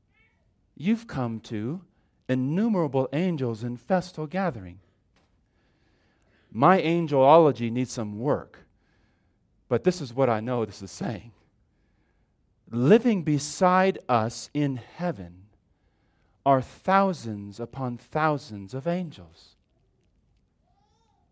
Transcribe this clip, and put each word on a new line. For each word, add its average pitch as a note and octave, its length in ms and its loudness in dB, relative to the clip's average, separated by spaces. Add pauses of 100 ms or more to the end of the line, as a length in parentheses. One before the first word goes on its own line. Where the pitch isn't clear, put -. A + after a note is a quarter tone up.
(760)
You've A3 320 -2
come A#2 340 -4
to B2 420 -6 (460)
innumerable C#3+ 840 0
angels C3+ 500 -2
in A#2+ 140 -6
festal E3 500 -4
gathering. C3 540 -6 (1700)
My D#3 300 4
angelology C#3+ 920 4
needs B2 220 -4
some G#2 260 -8
work, - 480 -4 (1000)
but A#2+ 160 0
this F3+ 160 2
is A#2+ 120 -8
what B2+ 160 2
I A2 120 2
know A#2+ 240 -2
this G2 180 -10
is F#2+ 80 -12
saying. A#2 420 -10 (1400)
Living F#3+ 520 4
beside F#3 760 2 (100)
us A#2 460 0
in C#3+ 220 0
heaven G#2 680 -10 (1000)
are C3+ 180 4
thousands A#2+ 960 -2
upon B2 360 -8
thousands B2 800 -4
of C3+ 120 -8
angels. D3+ 720 -8 (1800)